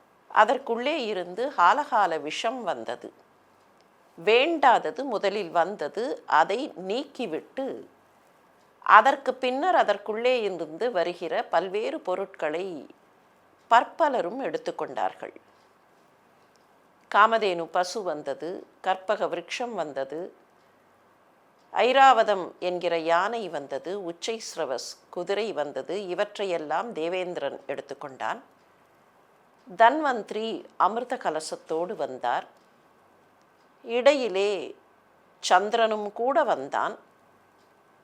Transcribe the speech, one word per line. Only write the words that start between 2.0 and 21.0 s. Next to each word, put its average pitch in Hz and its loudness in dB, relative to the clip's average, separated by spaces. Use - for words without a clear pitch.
விஷம் 226 -6
வந்தது. 120 -6
வேண்டாதது 247 4
முதலில் 202 -2
வந்தது. 180 -2
அதை 190 2
நீக்கிவிட்டு 202 -8
அதற்கு 262 6
பின்னர் 269 0
அதற்குள்ளே 226 0
இருந்து 175 -4
வருகிற 175 -2
பல்வேறு 214 -2
பொருட்களை 180 -6
பற்பலரும் 247 2
எடுத்துக்கொண்டார்கள். 147 -6
காமதேனு 208 4
பசு 180 -2
வந்தது, 147 -8
கற்பக 190 -2
விருட்சம் 180 -6
வந்தது, 147 -8